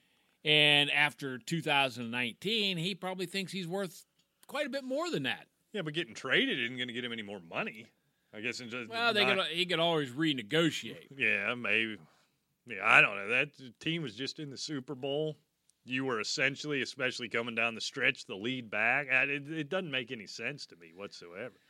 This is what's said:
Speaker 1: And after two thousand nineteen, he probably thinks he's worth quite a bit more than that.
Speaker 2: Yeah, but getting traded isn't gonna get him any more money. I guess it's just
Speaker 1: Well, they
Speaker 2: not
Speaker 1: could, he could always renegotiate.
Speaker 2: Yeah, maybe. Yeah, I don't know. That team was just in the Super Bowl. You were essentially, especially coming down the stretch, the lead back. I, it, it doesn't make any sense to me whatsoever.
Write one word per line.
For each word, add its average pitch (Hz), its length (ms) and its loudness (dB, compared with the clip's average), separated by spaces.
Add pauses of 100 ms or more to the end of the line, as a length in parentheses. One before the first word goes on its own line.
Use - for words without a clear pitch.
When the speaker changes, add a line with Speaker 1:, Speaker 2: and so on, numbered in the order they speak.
(440)
Speaker 1:
And 147 460 8
after 143 480 2
two 165 240 -2
thousand 131 480 2
nineteen, 180 680 -2
he 170 200 -2
probably 185 300 -6
thinks 190 260 -6
he's 180 160 -6
worth 185 380 -6 (420)
quite 285 180 -4
a 254 40 -6
bit 277 120 -4
more 277 260 -2
than 190 140 0
that. 120 240 -4 (260)
Speaker 2:
Yeah, 202 100 -4
but 151 120 -6
getting 120 200 -4
traded 143 440 2
isn't 123 180 -2
gonna 123 160 -4
get 123 120 -6
him 120 80 -6
any 113 100 -6
more 101 260 -10
money. 113 380 -6 (480)
I 107 60 -12
guess 113 180 -4
it's 120 140 -10
just 120 180 -8
Speaker 1:
Well, 226 240 2
they 208 100 4
Speaker 2:
not 190 220 4
Speaker 1:
could, 156 100 -4
he 180 100 2
could 175 120 0
always 160 320 2
renegotiate. 139 960 0 (100)
Speaker 2:
Yeah, 110 380 2
maybe. 110 420 2 (680)
Yeah, 110 160 -8
I 120 180 10
don't 120 160 4
know. 98 120 -6
That 131 220 0 (280)
team 165 240 -2
was 110 140 -6
just 131 240 -8
in 143 100 -10
the 120 60 -12
Super 143 400 -6
Bowl. 147 400 -2 (480)
You 131 200 -2
were 123 160 0
essentially, 139 600 0
especially 127 460 -4
coming 117 260 -2
down 113 200 0
the 104 60 -8
stretch, 131 460 -2
the 117 100 -8
lead 120 340 -4
back. 123 420 2
I, 131 120 4
it, 143 260 -2
it 160 180 -4
doesn't 185 220 -4
make 131 220 -2
any 107 140 -10
sense 131 400 -8
to - 100 -20
me 82 200 -20
whatsoever. 95 580 -12 (160)